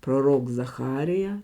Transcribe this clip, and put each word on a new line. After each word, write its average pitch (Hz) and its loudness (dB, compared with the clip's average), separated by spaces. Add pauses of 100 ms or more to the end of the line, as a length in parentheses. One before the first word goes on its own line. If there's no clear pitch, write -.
Пророк 135 2
Захарія, 143 -4